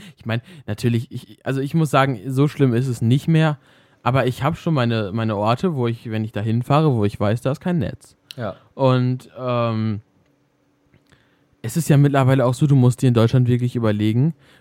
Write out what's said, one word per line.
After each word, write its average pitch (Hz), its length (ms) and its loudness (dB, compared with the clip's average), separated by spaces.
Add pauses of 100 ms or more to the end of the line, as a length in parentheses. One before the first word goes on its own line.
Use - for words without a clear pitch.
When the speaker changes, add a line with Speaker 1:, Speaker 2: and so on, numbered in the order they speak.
(160)
Speaker 1:
ich - 120 -20
meine, 113 160 -4 (240)
natürlich, 117 440 -2
ich, 120 320 -16
also 135 160 -4
ich 139 140 -6
muss 160 160 2
sagen, 135 380 2
so 135 200 2
schlimm 135 280 0
ist 127 120 0
es 120 140 -6
nicht 120 260 2
mehr, 160 300 2 (460)
aber 127 240 0
ich 123 160 -4
hab 160 120 -2
schon 165 200 -4
meine, 117 360 0
meine 110 240 -2
Orte, 117 400 0
wo 120 120 -2
ich, 117 240 -6
wenn 110 120 -4
ich 110 80 -8
da 104 100 -6
hinfahre, 123 520 0
wo 110 100 0
ich 104 160 -2
weiß, 104 220 -2
da 131 100 -2
ist 151 80 -8
kein 180 200 -2
Netz. - 360 -8 (220)
Speaker 2:
Ja. 110 180 -10 (200)
Speaker 1:
Und, 127 600 0
ähm, 113 640 -2 (1600)
es 117 140 -10
ist 160 120 -2
ja 147 80 6
mittlerweile 135 480 4
auch 123 80 2
so, 151 140 0
du 139 80 4
musst 123 260 4
dir 135 60 2
in 123 80 2
Deutschland 117 320 4
wirklich 120 280 -2
überlegen, 110 600 0 (260)